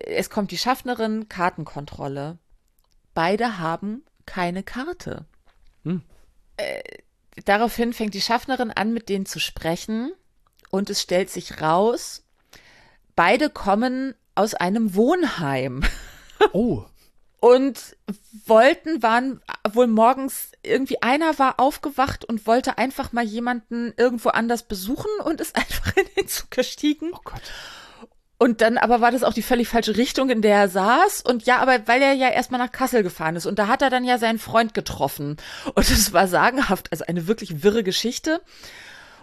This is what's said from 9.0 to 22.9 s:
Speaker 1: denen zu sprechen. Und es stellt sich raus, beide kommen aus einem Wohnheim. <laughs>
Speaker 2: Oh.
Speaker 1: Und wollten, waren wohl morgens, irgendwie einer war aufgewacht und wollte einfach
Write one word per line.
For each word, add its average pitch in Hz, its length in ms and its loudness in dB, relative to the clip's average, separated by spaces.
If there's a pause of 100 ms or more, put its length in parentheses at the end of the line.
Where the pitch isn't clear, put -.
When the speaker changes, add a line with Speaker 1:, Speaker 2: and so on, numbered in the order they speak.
Speaker 1:
denen 196 180 -2
zu - 140 -10
sprechen. 220 720 -6 (580)
Und 196 180 -2
es 202 140 -6
stellt 190 280 0
sich - 300 -12
raus, 180 640 0 (920)
beide 233 340 4
kommen 254 640 -2 (200)
aus 208 200 0
einem 196 400 -2
Wohnheim. 170 920 0
<laughs> - 60 2 (600)
Speaker 2:
Oh. 180 320 -2 (540)
Speaker 1:
Und 254 580 4 (500)
wollten, 269 560 4
waren 240 380 0 (320)
wohl 240 140 6
morgens, 247 640 2 (140)
irgendwie - 380 -2
einer 302 360 0
war 269 220 0
aufgewacht 277 640 -2
und 220 240 -6
wollte 247 300 2
einfach 254 340 -4